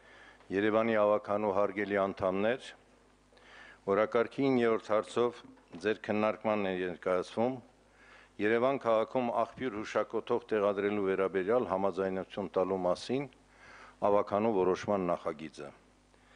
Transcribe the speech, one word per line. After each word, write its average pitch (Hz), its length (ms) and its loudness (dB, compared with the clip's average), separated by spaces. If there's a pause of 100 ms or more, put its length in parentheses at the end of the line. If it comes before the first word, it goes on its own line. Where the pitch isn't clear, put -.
(520)
Երևանի 110 480 2
ավագանու 104 560 2
հարգելի 101 460 0
անդամներ, 98 640 0 (1200)
օրակարգի 110 560 2
իններորդ 117 480 2
հարցով 113 480 -2 (400)
ձեր 107 240 -2
քննարկմանն 107 640 0
է 92 140 -2
ներկայացվում 92 760 -2 (880)
Երևան 117 400 2
քաղաքում 117 560 2
աղբյուր 113 400 -4
հուշակոթող 110 720 -2
տեղադրելու 101 560 2
վերաբերյալ 95 640 0
համաձայնություն 95 840 -2
տալու 92 260 0
մասին 120 420 -2 (800)
ավագանու 104 560 2
որոշման 92 560 0
նախագիծը, 78 560 -10 (640)